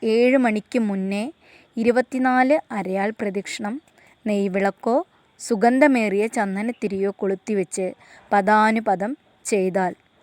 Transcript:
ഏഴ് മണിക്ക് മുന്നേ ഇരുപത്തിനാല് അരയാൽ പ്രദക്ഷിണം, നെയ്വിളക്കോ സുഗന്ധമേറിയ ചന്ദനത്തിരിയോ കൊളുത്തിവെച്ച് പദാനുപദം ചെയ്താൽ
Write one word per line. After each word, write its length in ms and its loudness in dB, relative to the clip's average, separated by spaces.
ഏഴ് 340 4
മണിക്ക് 420 0
മുന്നേ 520 -4
ഇരുപത്തിനാല് 840 2
അരയാൽ 380 -4
പ്രദക്ഷിണം, 720 -6
നെയ്വിളക്കോ 800 0
സുഗന്ധമേറിയ 880 2
ചന്ദനത്തിരിയോ 920 -4
കൊളുത്തിവെച്ച് 760 -4
പദാനുപദം 880 2
ചെയ്താൽ 500 -2